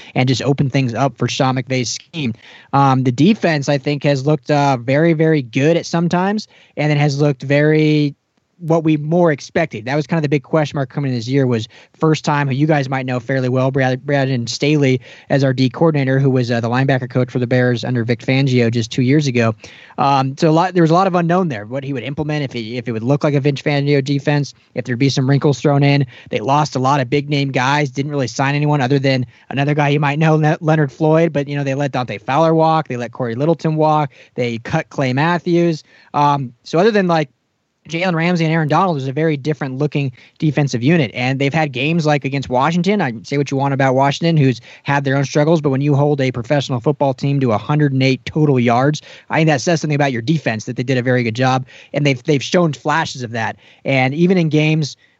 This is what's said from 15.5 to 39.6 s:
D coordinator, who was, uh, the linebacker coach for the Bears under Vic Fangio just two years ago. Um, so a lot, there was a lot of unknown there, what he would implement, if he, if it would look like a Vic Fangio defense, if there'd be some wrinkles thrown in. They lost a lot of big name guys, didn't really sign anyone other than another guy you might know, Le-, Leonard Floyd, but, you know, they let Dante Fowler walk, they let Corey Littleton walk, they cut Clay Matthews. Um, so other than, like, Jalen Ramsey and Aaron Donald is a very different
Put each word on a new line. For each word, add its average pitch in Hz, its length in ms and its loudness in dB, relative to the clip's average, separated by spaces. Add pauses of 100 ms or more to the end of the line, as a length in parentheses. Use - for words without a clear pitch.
D 131 160 2
coordinator, 139 520 0
who 139 100 2
was, 127 220 0
uh, 120 80 0
the 113 100 -2
linebacker 127 400 0
coach 123 220 -2
for 131 80 -2
the 123 80 -2
Bears 123 360 0
under 123 200 -2
Vic 113 160 -2
Fangio 131 500 2
just 117 220 -2
two - 100 -2
years 143 240 2
ago. 117 300 0 (420)
Um, 139 400 0
so 170 100 2
a 156 40 4
lot, 180 240 2
there 175 80 4
was 156 80 4
a - 20 4
lot 185 140 4
of 175 80 0
unknown 175 320 2
there, 107 180 -6
what 131 180 -10
he 135 80 -6
would 127 120 -6
implement, 147 400 -4
if 131 100 -8
he, 117 240 -8
if 120 100 -8
it 127 40 -4
would 110 100 -6
look 139 220 0
like 151 100 2
a 143 60 2
Vic 139 160 0
Fangio 143 480 0
defense, 143 500 -2 (220)
if 123 100 -6
there'd 120 140 -4
be 139 100 2
some 131 180 0
wrinkles 139 320 2
thrown 143 220 2
in. 143 240 2 (240)
They 120 100 -4
lost 139 360 0
a 135 40 -4
lot 135 200 0
of 123 100 -4
big 143 220 -2
name 139 200 -2
guys, 135 380 0
didn't 139 220 -6
really 139 160 -2
sign 135 260 -2
anyone 147 260 0
other 143 200 2
than 131 260 0 (240)
another 139 240 -2
guy 143 160 0
you 143 100 0
might 147 200 -2
know, 160 160 4
Le-, 156 260 0
Leonard 156 300 0
Floyd, 160 420 2
but, 139 140 -4
you 143 80 -6
know, 143 80 -4
they 135 100 -4
let 139 200 -4
Dante 117 260 -6
Fowler 160 340 2
walk, 160 360 2
they 123 80 -6
let 117 140 -8
Corey 117 220 -6
Littleton 156 420 -2
walk, 151 380 0 (220)
they 120 240 -4
cut - 320 -4
Clay 135 220 -2
Matthews. 170 720 0 (300)
Um, 143 480 0
so - 160 -4
other 208 140 4
than, 202 160 2
like, 160 240 0 (580)
Jalen 175 240 -2
Ramsey 165 320 0
and 156 80 0
Aaron 160 140 0
Donald 165 300 2
is 131 100 -6
a 135 40 -4
very 156 240 0
different 135 440 -6